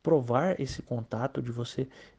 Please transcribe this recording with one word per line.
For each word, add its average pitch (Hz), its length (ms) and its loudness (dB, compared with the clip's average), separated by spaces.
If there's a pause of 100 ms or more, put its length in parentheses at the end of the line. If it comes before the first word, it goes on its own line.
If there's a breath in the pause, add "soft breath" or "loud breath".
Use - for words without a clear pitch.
provar 143 580 4
esse 135 200 -6
contato, 120 600 -4
de 123 80 -6
você, 120 380 -4 (300 loud breath)